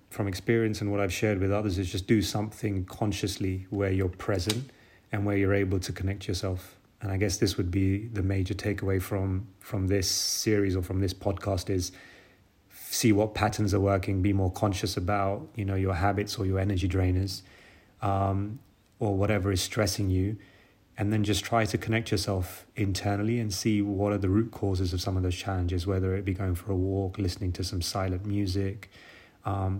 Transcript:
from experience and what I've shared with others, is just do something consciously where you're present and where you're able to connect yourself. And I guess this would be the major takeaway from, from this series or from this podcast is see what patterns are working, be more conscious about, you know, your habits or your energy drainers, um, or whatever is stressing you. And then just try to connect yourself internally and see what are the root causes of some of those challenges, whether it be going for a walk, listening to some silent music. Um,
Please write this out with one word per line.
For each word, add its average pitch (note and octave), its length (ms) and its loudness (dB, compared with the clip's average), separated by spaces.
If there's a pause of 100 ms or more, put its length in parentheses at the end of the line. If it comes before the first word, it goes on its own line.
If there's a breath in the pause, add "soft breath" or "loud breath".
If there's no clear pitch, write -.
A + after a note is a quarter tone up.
from G#2 180 -2
experience A2 540 0
and G#2 100 0
what G2+ 80 0
I've G2 140 0
shared G#2+ 260 2
with F#2+ 140 2
others, G2+ 260 0
is F#2 100 -2
just F#2 160 -4
do A2 160 6
something G#2 640 -4
consciously F#2+ 840 -2
where G2 220 0
you're F#2+ 180 2
present G#2+ 600 -2 (420 loud breath)
and G2+ 140 -2
where G2+ 120 2
you're G2 160 4
able G2 260 2
to F#2 140 -4
connect F#2+ 340 -6
yourself. F#2 480 -4 (260)
And F#2+ 100 -6
I G2 60 0
guess G2 200 2
this G2 200 2
would F2+ 140 0
be G2 360 2
the A2 160 -2
major F#2+ 300 0
takeaway F#2+ 480 0
from, F#2+ 460 -2 (120)
from F#2+ 280 -2
this F#2+ 220 2
series G2+ 680 0
or F#2 60 0
from F#2 180 -2
this F#2+ 140 0
podcast F#2+ 560 -2
is F#2 220 -2 (1000 loud breath)
see A#2 200 4
what G#2+ 220 2
patterns G#2 400 0
are G2+ 60 4
working, G2 420 2
be G2+ 120 4
more G2 180 2
conscious - 460 0
about, G2+ 580 0
you G#2+ 80 -4
know, G2 120 -2
your F#2+ 180 2
habits G2 440 0
or G2+ 80 -2
your F#2+ 140 2
energy F#2+ 300 0
drainers, F#2 540 2 (580 loud breath)
um, G2 580 0 (400)
or G#2 160 0
whatever G2+ 360 2
is F#2 100 0
stressing G#2 480 0
you. F#2 260 2 (640 loud breath)
And G#2 160 0
then G#2+ 100 2
just G2 220 0
try A#2 180 2
to G#2 140 0
connect A2+ 340 -2
yourself F#2+ 540 -2 (100)
internally G#2 640 0
and G#2+ 140 -2
see G#2 280 2
what G2+ 300 0
are G#2 60 2
the F#2+ 100 0
root G#2+ 240 4
causes F#2 400 0
of F2+ 80 -2
some F#2 160 -2
of F#2 80 2
those F2+ 120 0
challenges, F2+ 520 -2
whether F#2+ 260 2
it F#2+ 120 -2
be G2 80 0
going F#2 220 0
for G2 180 -4
a - 20 0
walk, F#2+ 420 0
listening F#2 360 -2
to F#2 100 -4
some F2 180 -4
silent F#2 440 -2
music. G2 640 -2 (560 loud breath)
Um, G2 340 0